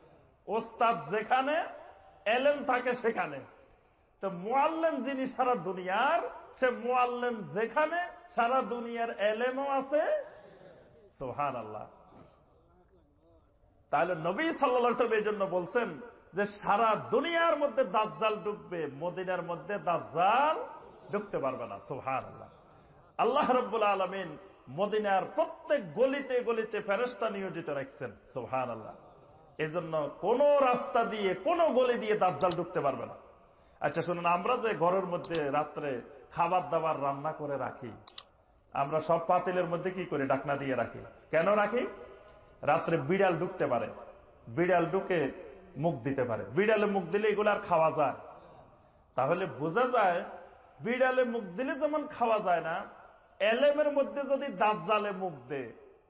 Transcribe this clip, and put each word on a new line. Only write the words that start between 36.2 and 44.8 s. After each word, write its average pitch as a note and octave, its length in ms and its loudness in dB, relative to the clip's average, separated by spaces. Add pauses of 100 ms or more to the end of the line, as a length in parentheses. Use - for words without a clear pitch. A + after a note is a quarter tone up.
খাবার F3+ 400 0
দাবার D#3+ 320 0
রান্না C#3 300 -2
করে C#3+ 240 -6
রাখি, A#2 340 -8 (840)
আমরা D3+ 280 0
সব E3 260 2
পাতিলের F3+ 400 2
মধ্যে E3+ 240 -4
কি F#3 140 -6
করে? C#3 220 -2
ঢাকনা C#3 300 0
দিয়ে C3+ 180 -2
রাখি। A2+ 240 -2 (320)
কেন E3 180 2
রাখি? G#3+ 380 2 (760)
রাত্রে E3 340 2
বিড়াল F3 420 2
ঢুকতে - 280 -2
পারে, A2+ 220 0 (600)
বিড়াল E3+ 380 4